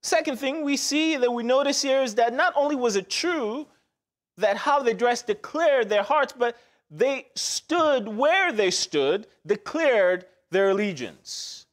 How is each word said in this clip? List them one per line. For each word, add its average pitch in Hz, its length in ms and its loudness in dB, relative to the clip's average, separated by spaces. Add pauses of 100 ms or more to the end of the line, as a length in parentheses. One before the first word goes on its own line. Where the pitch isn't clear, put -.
Second 320 340 0
thing 285 280 -4
we 285 100 0
see 311 400 0
that 247 160 0
we 240 120 -4
notice 277 380 0
here 269 220 2
is 226 120 -4
that 233 180 2
not 330 240 2
only 294 180 0
was 233 220 0
it 185 120 -6
true 294 560 -4 (720)
that 202 200 2
how 277 260 2
they 233 100 2
dressed 240 340 0
declared 269 600 0
their 202 160 2
hearts, 277 340 0
but 240 200 -2 (340)
they 247 440 0
stood 302 720 0
where 302 460 2
they 208 180 0
stood, 156 580 -2 (180)
declared 202 800 0 (260)
their 196 200 4
allegiance. 151 1000 -6